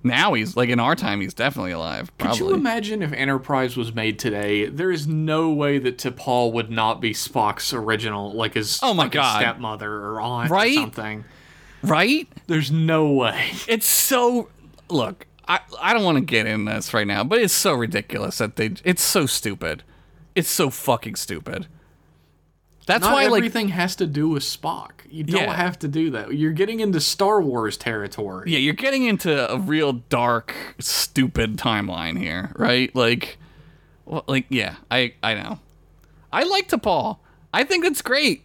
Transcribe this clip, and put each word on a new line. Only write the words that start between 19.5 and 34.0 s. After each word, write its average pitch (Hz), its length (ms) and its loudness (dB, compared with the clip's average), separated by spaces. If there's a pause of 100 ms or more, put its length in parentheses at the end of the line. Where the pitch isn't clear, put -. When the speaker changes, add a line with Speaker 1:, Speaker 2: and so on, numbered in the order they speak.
Speaker 1:
It's 170 140 0
so 151 200 2
fucking - 460 -2
stupid. - 520 -8 (1160)
That's 208 180 2
Speaker 2:
Not 220 100 6
Speaker 1:
why, 269 140 6
like 233 120 6
Speaker 2:
everything 220 300 0
has 180 280 -2
to 190 100 0
do 147 220 0
with 147 140 -2
Spock. - 460 -8 (200)
You 156 140 -8
don't 165 200 2
Speaker 1:
Yeah. - 120 -2
Speaker 2:
have 175 240 -2
to 156 80 -4
do 160 240 0
that. 107 240 -6
You're 156 160 2
getting 208 300 0
into 190 180 2
Star 202 420 4
Wars 120 360 0
territory. 104 760 -6
Speaker 1:
Yeah, 151 80 2
you're 139 140 4
getting 269 320 0
into 160 460 2
a 127 60 -2
real 139 360 2 (160)
dark, 120 440 2 (260)
stupid - 760 0
timeline 92 640 -2
here, 90 360 -4
right? 123 400 2
Like, 120 420 0 (680)